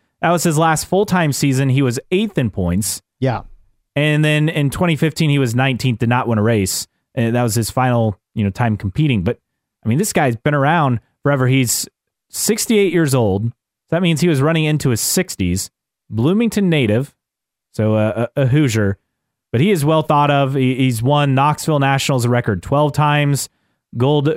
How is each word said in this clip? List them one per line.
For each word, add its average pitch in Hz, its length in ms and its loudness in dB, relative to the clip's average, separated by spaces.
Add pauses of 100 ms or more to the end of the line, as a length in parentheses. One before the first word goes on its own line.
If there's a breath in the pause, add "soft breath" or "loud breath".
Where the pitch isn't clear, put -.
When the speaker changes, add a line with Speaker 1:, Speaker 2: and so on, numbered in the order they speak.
(220)
Speaker 1:
That 170 100 0
was 175 120 0
his 160 140 0
last 160 280 2
full-time 185 480 0
season. 135 360 0
He 131 120 2
was 123 180 0 (120)
eighth 208 260 -2
in 123 140 0
points. 92 500 -2 (180)
Speaker 2:
Yeah. 127 220 -2 (540)
Speaker 1:
And 151 280 0
then 151 260 2
in 147 200 0
twenty 170 260 -2
fifteen, 156 340 0
he 143 100 2
was 120 160 0
nineteenth, 127 440 0
did 117 100 -2
not 120 180 0
win 113 100 0
a 104 60 2
race. 107 440 0 (280)
And 117 200 0
that 123 80 0
was 110 120 -2
his 113 140 -2
final, 120 500 0 (140)
you 110 100 -2
know, 101 60 0
time 110 260 -2
competing. 110 480 -2
But, 113 160 -4 (460)
I - 20 -8
mean, 120 120 0
this 214 140 -2
guy's 139 220 0
been 147 200 -2
around 143 440 2 (220)
forever. 135 260 0
He's 131 400 0 (420)
sixty-eight 208 640 0
years 160 220 2
old. 107 360 0 (380)
That 170 120 -2
means 165 200 0
he 180 80 2
was 139 120 2
running 156 240 0
into 151 240 0
his 113 120 0
sixties. 98 680 -2 (400)
Bloomington 190 600 0
native, 131 460 0 (560)
so 110 240 0
a, 107 140 0
a, 120 340 -4
a - 40 2
Hoosier. 113 500 0 (540)
But 120 100 0
he 202 100 2
is 160 140 0
well 156 180 2
thought 147 260 2
of. 139 240 0
He, 131 220 0
he's 123 260 0
won 143 320 2
Knoxville 147 460 0
Nationals 135 460 0
a 120 40 0
record 120 340 0
twelve 143 300 0
times, 147 540 0 (500)
Gold 143 400 2